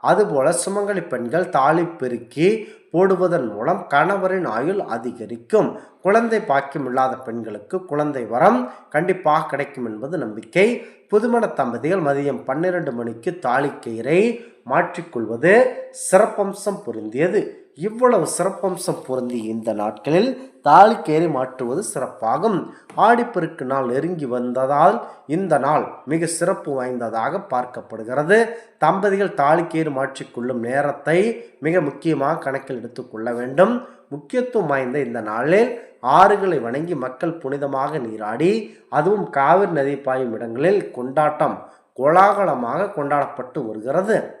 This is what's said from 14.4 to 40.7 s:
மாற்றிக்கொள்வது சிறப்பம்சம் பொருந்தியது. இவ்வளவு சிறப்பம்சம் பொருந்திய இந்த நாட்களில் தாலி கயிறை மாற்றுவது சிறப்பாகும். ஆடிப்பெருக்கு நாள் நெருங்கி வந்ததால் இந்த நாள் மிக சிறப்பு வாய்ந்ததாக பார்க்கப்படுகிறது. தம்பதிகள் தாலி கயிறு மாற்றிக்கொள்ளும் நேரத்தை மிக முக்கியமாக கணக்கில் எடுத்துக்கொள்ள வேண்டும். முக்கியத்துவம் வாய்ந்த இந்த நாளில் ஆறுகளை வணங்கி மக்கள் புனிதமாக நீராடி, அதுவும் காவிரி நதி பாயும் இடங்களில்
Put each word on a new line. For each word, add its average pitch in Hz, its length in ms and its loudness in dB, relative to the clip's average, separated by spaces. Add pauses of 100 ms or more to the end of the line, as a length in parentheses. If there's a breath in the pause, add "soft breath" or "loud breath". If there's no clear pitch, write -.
மாற்றிக்கொள்வது 156 960 2 (500)
சிறப்பம்சம் 196 720 2
பொருந்தியது. 123 640 -2 (260)
இவ்வளவு 220 520 2 (120)
சிறப்பம்சம் 180 680 -4
பொருந்திய 123 360 -4
இந்த 110 300 -4
நாட்களில் 147 920 -2
தாலி 185 320 8
கயிறை 165 360 0
மாற்றுவது 131 520 -4 (120)
சிறப்பாகும். 139 760 -2 (260 loud breath)
ஆடிப்பெருக்கு 196 680 2
நாள் 131 240 -2
நெருங்கி 151 400 -2
வந்ததால் 131 800 2 (200 loud breath)
இந்த 160 320 0
நாள் 135 340 0 (120)
மிக 165 220 -2
சிறப்பு 170 460 -2
வாய்ந்ததாக 127 800 -4
பார்க்கப்படுகிறது. 127 960 0 (320 loud breath)
தம்பதிகள் 196 560 2
தாலி 156 320 2
கயிறு 160 240 -2
மாற்றிக்கொள்ளும் 131 720 -6
நேரத்தை 147 840 0 (160 loud breath)
மிக 165 200 0
முக்கியமாக 151 580 -2
கணக்கில் 135 380 -6
எடுத்துக்கொள்ள 113 560 -10
வேண்டும். 147 540 0 (220 loud breath)
முக்கியத்துவம் 233 600 -4
வாய்ந்த 135 300 -2
இந்த 120 220 -4
நாளில் 131 800 0
ஆறுகளை 185 580 4
வணங்கி 139 360 -4
மக்கள் 147 440 -6
புனிதமாக 139 600 -4
நீராடி, 120 800 -2 (100)
அதுவும் 170 420 0
காவிரி 175 420 4
நதி 143 260 0
பாயும் 131 340 -2
இடங்களில் 120 580 0